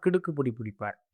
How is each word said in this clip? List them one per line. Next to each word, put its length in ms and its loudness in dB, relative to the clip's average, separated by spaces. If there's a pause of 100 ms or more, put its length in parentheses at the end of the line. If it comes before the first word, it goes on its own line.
கிடுக்கு 280 2
பிடி 180 2
பிடிப்பார். 460 -6 (180)